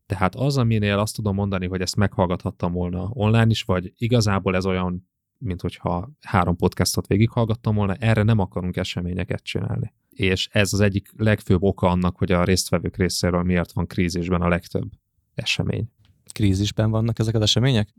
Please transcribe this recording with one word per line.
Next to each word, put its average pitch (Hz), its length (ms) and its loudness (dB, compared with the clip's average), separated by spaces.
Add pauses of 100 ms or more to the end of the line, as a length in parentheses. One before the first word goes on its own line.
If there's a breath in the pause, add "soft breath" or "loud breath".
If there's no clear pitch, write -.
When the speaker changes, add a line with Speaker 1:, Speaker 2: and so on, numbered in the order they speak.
Speaker 1:
Tehát 95 300 -2
az, 135 220 -2
aminél 107 400 2
azt 104 180 -2
tudom 104 200 -2
mondani, 98 320 -2
hogy 92 140 -4
ezt - 140 -4
meghallgathattam 90 800 0
volna 90 400 -4
online 113 360 4
is, 107 120 2
vagy 90 360 -2
igazából 101 580 2
ez 92 100 0
olyan, 92 440 -2 (280)
mint 92 240 -6
hogyha 90 480 -4 (120)
három 90 340 0
podcastot - 520 -2
végighallgattam 110 680 0
volna, 101 180 0
erre 107 300 2
nem 110 160 4
akarunk 90 380 -4
eseményeket 90 640 -4
csinálni. - 500 -6 (160)
És 92 420 0
ez 101 220 2
az 98 60 2
egyik 101 380 0
legfőbb 104 460 2
oka 95 260 2
annak, 90 280 0
hogy 95 140 -2
a 87 120 4
résztvevők 90 520 0
részéről 87 480 0
miért 90 280 0
van 87 160 -4
krízisben 87 540 -2
a 87 60 0
legtöbb 87 420 -2 (440)
esemény. 104 560 -4 (440)
Speaker 2:
Krízisben 104 560 2
vannak 110 300 0
ezek 113 160 0
az 110 60 2
események? 110 580 2